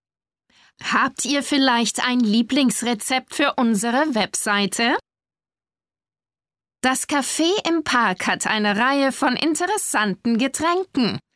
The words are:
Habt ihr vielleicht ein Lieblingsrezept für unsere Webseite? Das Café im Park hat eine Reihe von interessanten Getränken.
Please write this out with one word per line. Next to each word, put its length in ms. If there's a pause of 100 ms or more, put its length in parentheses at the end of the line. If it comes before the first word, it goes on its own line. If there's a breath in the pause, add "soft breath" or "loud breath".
(920 soft breath)
Habt 320
ihr 180
vielleicht 640
ein 140
Lieblingsrezept 1120
für 200
unsere 600
Webseite? 840 (1800)
Das 260
Café 420 (160)
im 200
Park 420
hat 180
eine 300
Reihe 380
von 240
interessanten 1000
Getränken. 800 (180)